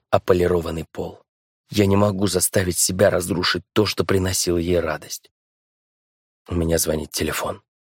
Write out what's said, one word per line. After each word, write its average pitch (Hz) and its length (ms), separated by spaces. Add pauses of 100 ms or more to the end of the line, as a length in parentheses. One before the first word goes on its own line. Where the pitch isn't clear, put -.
о 101 100
полированный 85 720
пол. - 320 (460)
Я 104 160
не 98 100
могу 101 320
заставить 90 500
себя 95 320
разрушить 87 540 (100)
то, 107 120
что - 200
приносило 92 520
ей 85 220
радость. - 520 (1160)
У 90 80
меня 82 220
звонит 78 340
телефон, 80 520 (300)